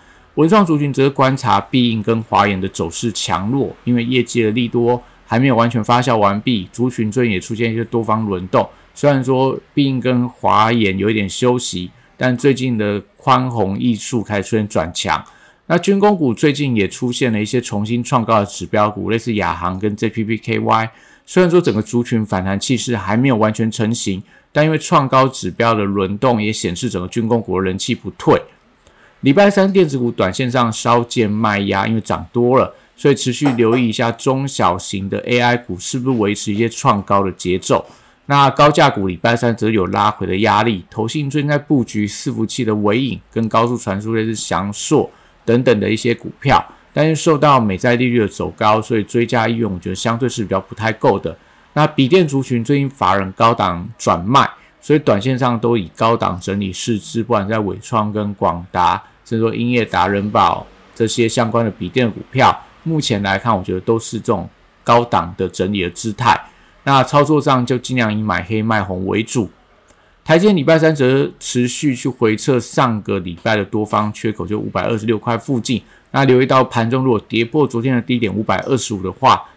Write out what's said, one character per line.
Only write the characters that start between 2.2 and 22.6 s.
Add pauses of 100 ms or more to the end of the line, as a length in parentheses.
华
研
的
走
势
强
弱， (100)
因
为
业
绩
的
利
多 (220)
还
没
有
完
全
发
酵
完
毕，
族
群
最
近
也
出
现
一
些
多
方
轮
动。 (260)
虽
然
说 (140)
必
应
跟
华
研
有
一
点
休
息， (280)
但
最
近
的 (160)
宽
宏
艺
术
开
始
出
现
转
强。 (420)
那
军
工
股
最
近
也
出
现
了
一
些
重
新
创
高
的
指
标
股，
类
似
亚
航
跟
J
P
P
K
Y。 (340)
虽
然
说
整
个
族
群
反
弹
气